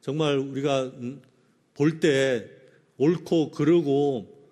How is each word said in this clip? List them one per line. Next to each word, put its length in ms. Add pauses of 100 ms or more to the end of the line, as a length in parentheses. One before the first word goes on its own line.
정말 380
우리가, 440 (140)
음, 260 (520)
볼 260
때 440 (540)
옳고 540
그르고 840 (160)